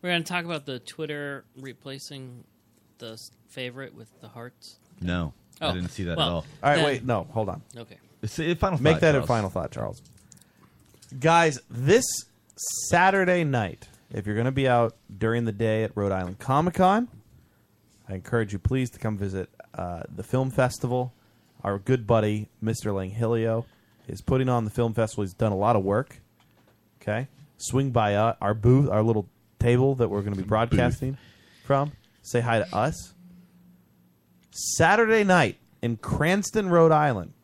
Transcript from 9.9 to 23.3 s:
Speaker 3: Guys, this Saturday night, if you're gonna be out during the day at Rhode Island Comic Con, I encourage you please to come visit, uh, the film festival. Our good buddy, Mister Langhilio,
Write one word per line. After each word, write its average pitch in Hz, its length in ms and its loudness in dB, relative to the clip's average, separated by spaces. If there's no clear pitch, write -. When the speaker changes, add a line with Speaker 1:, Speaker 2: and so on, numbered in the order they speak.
Speaker 3:
Guys, 160 400 4
this 151 360 4
Saturday 180 540 4
night, 120 440 -2
if 98 140 -6
you're 104 100 -2
gonna 117 160 0
be 135 160 0
out 120 280 4
during 113 300 0
the 113 60 -2
day 110 320 0
at 107 120 -4
Rhode 101 160 0
Island 92 280 -4
Comic 156 360 0
Con, 202 320 4
I 98 80 -8
encourage 104 380 -4
you 98 60 -6
please 127 320 -2
to - 80 -20
come 110 180 -4
visit, 95 320 -6
uh, 87 280 -8
the 113 100 -12
film 131 280 -2
festival. 127 640 -2
Our 98 160 -2
good 120 260 0
buddy, 107 440 2
Mister 110 300 -4
Langhilio, 113 720 -2